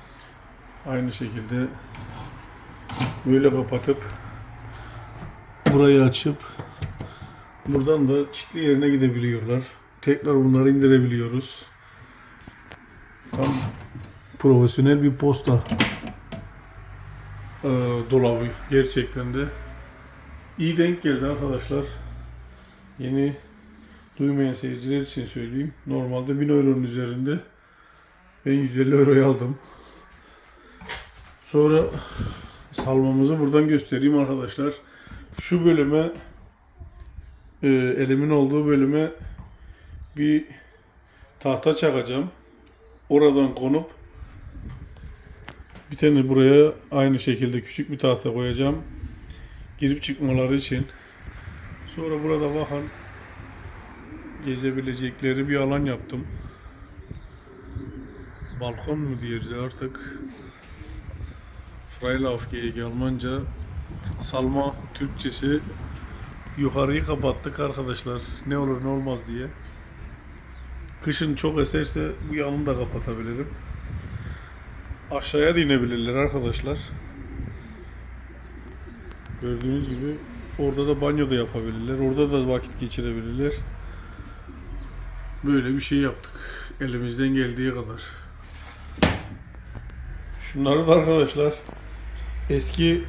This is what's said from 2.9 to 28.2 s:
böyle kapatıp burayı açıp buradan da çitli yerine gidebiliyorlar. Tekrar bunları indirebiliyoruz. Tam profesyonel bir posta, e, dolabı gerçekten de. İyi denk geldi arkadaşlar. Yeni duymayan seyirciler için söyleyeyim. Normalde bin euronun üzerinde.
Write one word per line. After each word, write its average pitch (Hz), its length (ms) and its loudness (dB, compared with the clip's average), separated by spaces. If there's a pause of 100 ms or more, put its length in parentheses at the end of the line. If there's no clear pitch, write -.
böyle 135 240 6
kapatıp 131 540 0 (1700)
burayı 139 300 10
açıp 143 340 2 (1300)
buradan 139 420 4
da 143 240 2
çitli - 260 -10
yerine 143 300 6
gidebiliyorlar. 120 720 2 (380)
Tekrar 143 340 2
bunları 131 340 6
indirebiliyoruz. 127 960 4 (1700)
Tam 135 220 0 (840)
profesyonel 135 640 6
bir 139 120 4
posta, 131 480 4 (2000)
e, 143 60 0 (420)
dolabı 120 340 4 (240)
gerçekten 131 640 2
de. 139 120 -2 (1120)
İyi 165 200 0
denk 175 240 4
geldi 135 240 2
arkadaşlar. 139 600 -2 (1120)
Yeni 135 360 0 (840)
duymayan 139 340 2
seyirciler 127 480 -4
için 135 240 -6
söyleyeyim. 123 480 -6 (140)
Normalde 131 520 -2
bin 147 100 2
euronun 135 340 6
üzerinde. 123 560 -2 (1040)